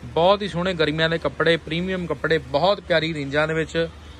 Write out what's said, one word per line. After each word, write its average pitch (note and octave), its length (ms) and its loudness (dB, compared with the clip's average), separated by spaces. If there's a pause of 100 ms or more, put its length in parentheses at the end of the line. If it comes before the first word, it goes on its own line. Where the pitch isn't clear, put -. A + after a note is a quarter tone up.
ਬਹੁਤ F3+ 380 4
ਹੀ G3+ 60 -4
ਸੋਹਣੇ F3 260 -2
ਗਰਮੀਆਂ D#3+ 360 2
ਦੇ E3 80 0
ਕੱਪੜੇ, D#3+ 380 2
premium F3 500 -4
ਕੱਪੜੇ, D#3 320 0
ਬਹੁਤ D3+ 420 2
ਪਿਆਰੀ D#3+ 340 0
ਰੇਂਜਾਂ D3 340 -2
ਦੇ D#3+ 60 -2
ਵਿੱਚ। D#3+ 220 -2 (440)